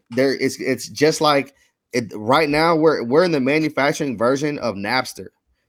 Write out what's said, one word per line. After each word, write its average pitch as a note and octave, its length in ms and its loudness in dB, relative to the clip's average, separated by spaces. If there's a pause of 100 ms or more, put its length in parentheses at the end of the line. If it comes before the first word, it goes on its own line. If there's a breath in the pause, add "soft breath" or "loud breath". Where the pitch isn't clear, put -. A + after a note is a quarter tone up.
(100)
there, B2+ 240 2
it's, C3 260 -4
it's - 280 -4
just D3 320 0
like C#3+ 340 2 (380)
it, A#2 220 -2
right B2+ 340 2
now D#3+ 260 2
we're, D3+ 300 2
we're C#3 200 2
in F3 80 0
the D3 80 0
manufacturing C#3+ 760 -2
version C#3+ 420 0
of A2 160 -4
Napster. G2+ 520 -4 (420)